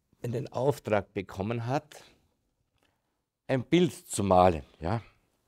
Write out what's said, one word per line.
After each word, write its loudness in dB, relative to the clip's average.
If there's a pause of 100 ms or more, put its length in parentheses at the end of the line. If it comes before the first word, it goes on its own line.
(220)
in -8
den -8
Auftrag -2
bekommen -6
hat, -8 (1400)
ein -2
Bild 2 (160)
zu -4
malen. 6 (160)
Ja? -4 (460)